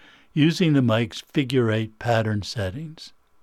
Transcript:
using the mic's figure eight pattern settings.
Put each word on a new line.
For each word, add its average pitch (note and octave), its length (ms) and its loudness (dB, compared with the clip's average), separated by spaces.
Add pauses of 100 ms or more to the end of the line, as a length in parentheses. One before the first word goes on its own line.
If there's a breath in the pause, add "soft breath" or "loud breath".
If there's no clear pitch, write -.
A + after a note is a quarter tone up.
(340 soft breath)
using D#3+ 380 2
the C#3 100 4
mic's A2+ 380 0
figure B2+ 520 0
eight A2 280 -4
pattern A2 440 0
settings. A#2 680 -10 (320)